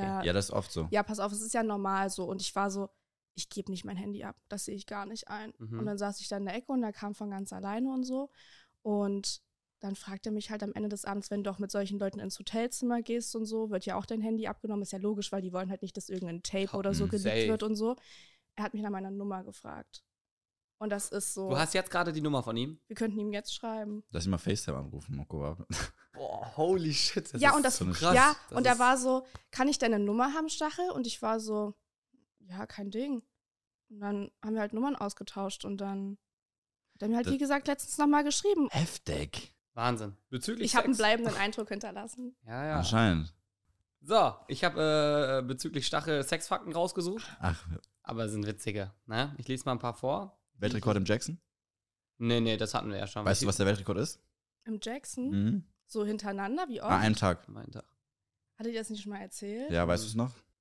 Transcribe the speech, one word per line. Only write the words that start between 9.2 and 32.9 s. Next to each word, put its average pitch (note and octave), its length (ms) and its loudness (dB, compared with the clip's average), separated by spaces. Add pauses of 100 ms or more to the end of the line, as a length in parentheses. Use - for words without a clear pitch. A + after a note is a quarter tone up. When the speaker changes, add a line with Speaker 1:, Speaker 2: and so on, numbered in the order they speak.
Speaker 1:
dann G3 160 -6
fragt G3 320 -10
er A3 60 -4
mich G#3+ 180 -4
halt G#3+ 140 -6
am G3+ 100 -4
Ende G#3+ 140 -2
des G3+ 160 -6
Abends, G3+ 260 -4
"Wenn G3+ 140 -2
du G3+ 80 -2
auch F#3+ 80 -6
mit G3 100 -4
solchen G3+ 300 -2
Leuten G3 180 -2
ins G3 220 -6
Hotelzimmer A#3+ 600 0
gehst A#3 360 -2
und A3 100 -2
so, A3 240 -2
wird F#3 160 -2
ja F#3 80 -2
auch G3 120 -2
dein A3+ 140 -2
Handy A3 280 0
abgenommen." G#3 340 -2
Ist F#3+ 100 -6
ja G3 60 -6
logisch, G3+ 320 -2
weil G3 100 -2
die F#3 120 -4
wollen F#3 180 -2
halt F#3+ 120 -6
nicht, F#3+ 140 -6
dass G3+ 120 -8
irgendein F3+ 340 -4
Tape G3 340 0
oder G3 180 2
so - 100 4
Speaker 3:
Mhm. F#3 60 2
Speaker 1:
geleakt G#3 260 2
Speaker 3:
Safe. A3+ 120 4
Speaker 1:
wird A3 140 2
und G#3+ 140 0
so. A3 180 0 (640)
Er G#3 80 -4
hat G#3 100 -4
mich G#3 80 -4
nach G#3 80 -2
meiner F#3+ 220 -6
Nummer G3 320 -6
gefragt. - 580 -16 (800)
Und G#3+ 80 -2
das G3+ 200 -2
ist G3 240 -2
so F#3+ 160 -2
Speaker 3:
Du - 80 4
hast D#3+ 160 2
jetzt F#3 160 0
gerade F3 220 2
die D#3 100 -2
Nummer C#3+ 200 2
von A2+ 140 -4
ihm? C#3 320 -4
Speaker 1:
Wir G#3+ 80 -12
könnten A3 240 -2
ihm G#3 120 -2
jetzt G3+ 220 -6
schreiben. G#3+ 560 -6
Speaker 2:
Lass E2+ 140 -4
ihn F#2+ 60 2
mal F2+ 80 4
FaceTime - 400 0
anrufen, C#2 360 -8
Moko. C#2+ 420 -4 (580)
Speaker 3:
Boah, - 420 -8
holy E3 360 4
shit, - 400 0
das - 80 -2
Speaker 1:
Ja, C#4 100 10
Speaker 3:
ist C#4 60 10
Speaker 1:
und D4 80 6
das B3+ 120 4
Speaker 3:
zu - 80 0
Speaker 2:
Das F#2 140 0
Speaker 3:
krass. F3 160 8
Speaker 1:
ja, C#4 200 10 (140)
Speaker 3:
Das - 100 -6
Speaker 1:
und B3+ 80 6
er B3 60 10
Speaker 3:
ist A#3+ 60 2
Speaker 1:
war B3 200 8
so, C4 280 2 (240)
"Kann C4 180 2
ich D4 100 2
deine A3+ 200 4
Nummer A3 360 2
haben, D#4+ 140 0
Stachel?" D#4+ 420 -2
Und B3 160 -2
ich - 160 -6
war A3+ 160 2
so, G#3+ 360 -2 (640)
"Ja, G3 280 -10
kein G3+ 240 -10